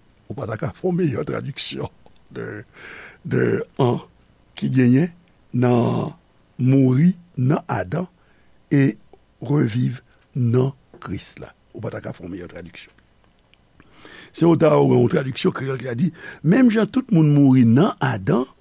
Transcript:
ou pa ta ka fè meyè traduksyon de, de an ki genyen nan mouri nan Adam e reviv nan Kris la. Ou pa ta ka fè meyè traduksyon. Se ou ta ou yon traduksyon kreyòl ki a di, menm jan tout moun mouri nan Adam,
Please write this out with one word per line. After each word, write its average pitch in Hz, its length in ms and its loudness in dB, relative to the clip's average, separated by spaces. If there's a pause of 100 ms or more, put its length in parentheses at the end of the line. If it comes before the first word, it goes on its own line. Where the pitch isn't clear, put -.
(280)
ou 104 80 -12
pa 110 140 -10
ta 110 100 -8
ka - 160 -8
fè 185 160 -4
meyè 165 320 -2
traduksyon - 640 -8 (460)
de, 113 320 -14 (580)
de 123 220 -2 (340)
an 123 220 0 (560)
ki 131 160 -4
genyen 131 400 4 (400)
nan 120 580 0 (480)
mouri 135 540 4 (240)
nan 127 240 0 (100)
Adam 120 380 -4 (600)
e 139 260 2 (420)
reviv 127 600 -2 (340)
nan 127 380 0 (260)
Kris - 400 -12
la. - 140 -18 (180)
Ou 107 140 -14
pa - 80 -10
ta 107 100 -12
ka - 140 -12
fè 87 100 -16
meyè 87 220 -14
traduksyon. - 440 -20 (1400)
Se - 100 0
ou 165 140 4
ta 151 160 4
ou 139 180 4
yon 123 160 4
traduksyon 135 460 -2
kreyòl 131 240 -8
ki 127 100 -10
a 117 80 -8
di, 160 140 -2 (320)
menm 233 260 4
jan 208 200 0
tout - 260 -4
moun 156 160 4
mouri 135 340 6
nan 127 380 4
Adam, 120 400 -2 (180)